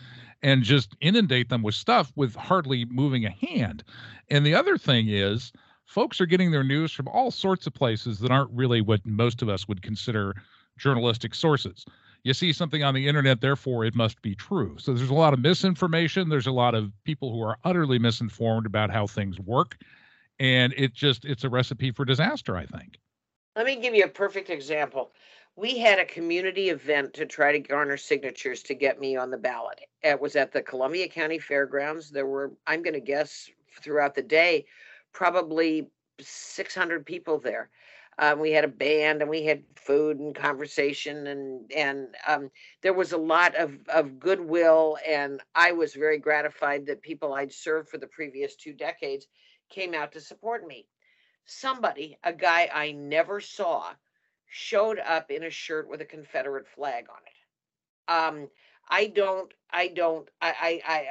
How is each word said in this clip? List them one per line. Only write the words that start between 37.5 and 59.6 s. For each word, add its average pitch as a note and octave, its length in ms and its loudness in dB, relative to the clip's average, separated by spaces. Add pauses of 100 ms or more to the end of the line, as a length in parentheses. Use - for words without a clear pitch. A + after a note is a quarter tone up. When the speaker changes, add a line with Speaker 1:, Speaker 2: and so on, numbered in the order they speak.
Speaker 2:
Um, D3+ 220 4
we D#3 120 2
had D3+ 140 4
a D3 40 -2
band D3+ 520 2
and D3 80 0
we D#3 160 -4
had D3 180 0 (120)
food D3 440 2
and D3 160 -8
conversation D3 920 -4
and, C3+ 440 -10
and, C#3 360 -4 (200)
um, C#3+ 240 -2 (300)
there F#3 120 2
was F3+ 180 0
a F3 60 -2
lot D#3+ 380 4
of, C#3 220 -2 (100)
of C#3+ 320 0
goodwill, D#3+ 800 4 (100)
and C#3+ 340 -2 (120)
I E3+ 200 4
was D#3+ 200 -2
very D3+ 240 0
gratified D3 680 -2
that C#3 160 -8
people D3+ 320 -8
I'd C3+ 180 -6
served D#3 380 -4
for - 80 -12
the C3 100 -14
previous C#3 480 -10
two - 180 -18
decades C#3 540 -8 (420)
came F#3 240 -8
out D3+ 200 -6
to D#3+ 80 -18
support A3+ 440 -10
me. B2 220 -20 (580)
Somebody, G#3 800 -6
a F3 80 -2
guy E3+ 420 2
I D3+ 180 -4
never D#3 500 -2
saw, D3+ 500 -4 (560)
showed A3 520 -2
up D#3+ 300 -2
in D3 140 -6
a E3 60 -10
shirt D#3 400 -8
with D3+ 100 -12
a D3+ 60 -14
Confederate C#3 640 -8
flag B2+ 420 -8
on - 160 -20
it. - 880 -10
Um, D#3 340 0 (400)
I G3 200 2
don't, G3 440 -2 (200)